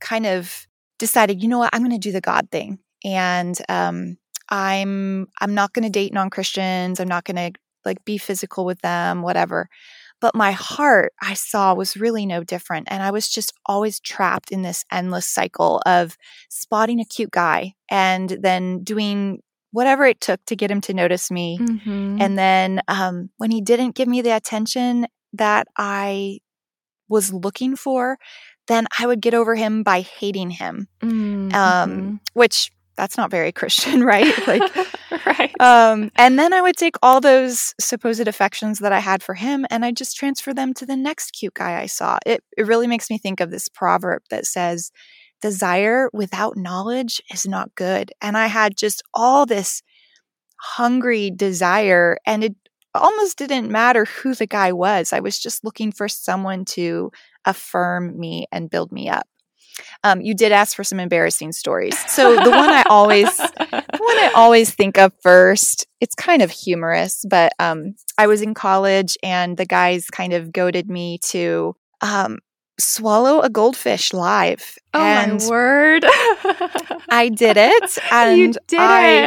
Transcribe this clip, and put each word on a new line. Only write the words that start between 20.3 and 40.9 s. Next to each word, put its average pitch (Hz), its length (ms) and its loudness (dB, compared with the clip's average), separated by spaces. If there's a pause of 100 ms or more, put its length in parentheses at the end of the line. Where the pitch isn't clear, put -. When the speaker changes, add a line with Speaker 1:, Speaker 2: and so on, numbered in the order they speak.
Speaker 1:
to 220 100 -6
get 202 160 -2
him 202 80 -2
to 196 140 -6
notice 180 360 -2
me. 175 300 -6
Speaker 2:
Mm-hmm. 208 600 -4
Speaker 1:
And 196 180 0
then, 190 500 0
um, 185 480 -4
when 226 160 -4
he 226 80 -2
didn't 240 340 0
give 254 140 -2
me 247 140 -2
the 233 120 0
attention 240 720 -4 (280)
that 214 420 0
I 202 640 -6 (680)
was 202 240 0
looking 202 440 -6
for, 262 420 -4 (480)
then 226 200 0 (120)
I 240 80 -2
would 240 140 0
get 233 140 0
over 226 200 2
him 220 300 -2
by 185 160 2
hating 190 500 -8
him. 170 380 -10 (120)
Speaker 2:
Mm, 208 540 -4
Speaker 1:
Um, 185 360 0
Speaker 2:
mm-hmm. 190 240 -8 (200)
Speaker 1:
which, - 380 0 (240)
that's - 200 -6
not 214 140 -4
very 170 220 -2
Christian, - 520 0
<laughs> 285 100 4
right? 240 200 4 (140)
Like, - 140 4 (140)
Speaker 2:
<laughs> 370 120 -2 (360)
Right. 277 360 0
Speaker 1:
um, 226 560 6
and 254 220 8
then 330 140 4
I 370 80 4
would 359 160 2
take 330 260 -2
all 254 180 8
those 262 600 2
supposed 233 480 -4
affections 208 520 -4
that 202 120 0
I 190 60 2
had 196 240 -2
for 190 120 -8
him 269 360 -4
and 233 140 -4
I'd 240 120 -4
just - 200 -10
transfer 277 360 -6
them 262 220 -4
to - 120 -14
the 269 100 -6